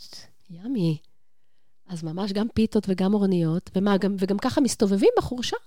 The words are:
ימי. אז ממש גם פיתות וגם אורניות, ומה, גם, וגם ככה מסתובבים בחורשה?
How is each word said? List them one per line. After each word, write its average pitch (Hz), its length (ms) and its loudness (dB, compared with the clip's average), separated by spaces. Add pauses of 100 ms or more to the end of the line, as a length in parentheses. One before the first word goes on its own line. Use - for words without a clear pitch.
(500)
ימי. 175 480 -2 (880)
אז 170 160 -10
ממש 185 300 -6
גם 214 200 0
פיתות 220 340 2
וגם 185 260 2
אורניות, 180 600 2
ומה, 196 220 2
גם, 196 220 0
וגם 196 180 0
ככה 254 240 0
מסתובבים 214 560 2
בחורשה? 247 500 -2